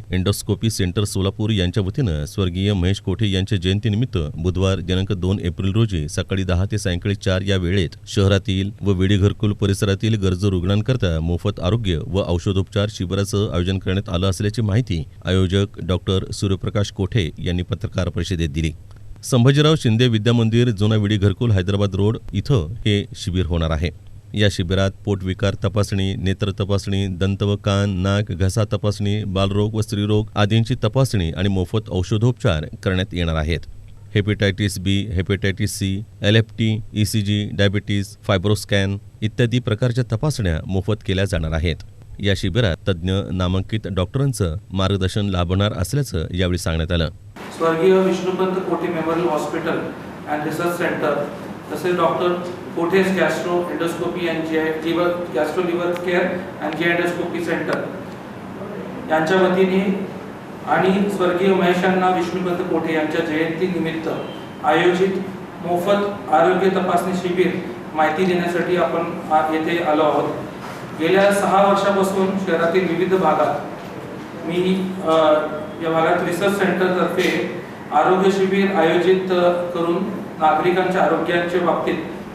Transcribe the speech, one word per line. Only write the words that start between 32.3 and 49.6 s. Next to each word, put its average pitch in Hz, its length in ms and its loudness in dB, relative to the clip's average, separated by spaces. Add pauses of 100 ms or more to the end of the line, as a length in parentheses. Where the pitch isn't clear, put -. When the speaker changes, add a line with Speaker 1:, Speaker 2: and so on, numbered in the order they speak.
Speaker 1:
करण्यात 92 300 0
येणार 82 220 0
आहेत. 78 240 0 (560)
हेपेटायटिस 101 640 0
बी, 98 180 0 (160)
हेपेटायटिस 98 640 -2
सी, 98 280 -2 (180)
एल 104 140 4
एफ 110 160 6
टी, 110 300 0 (120)
ई 104 120 2
सी 107 160 0
जी, 104 320 0
डायबिटीज, 101 680 0
फायब्रोस्कॅन 101 760 0 (240)
इत्यादी 120 380 0
प्रकारच्या 120 520 -2
तपासण्या 104 540 0
मोफत 95 400 -2
केल्या 95 200 0
जाणार 82 260 -2
आहेत. 80 240 0 (440)
या 98 180 2
शिबिरात 95 380 0 (120)
तज्ज्ञ 92 240 0 (200)
नामांकित 92 560 -2
डॉक्टरांचं 95 680 -2 (160)
मार्गदर्शन 95 540 0
लाभणार 92 480 0
असल्याचं 90 580 -2
यावेळी 90 260 0
सांगण्यात 82 340 -2
आलं. 82 180 0 (480)
Speaker 2:
स्वर्गीय 165 420 4
विष्णुपंत 185 560 0 (140)
कोठे 170 180 -2
मेमोरियल 165 380 -2
हॉस्पिटल 160 520 -2 (520)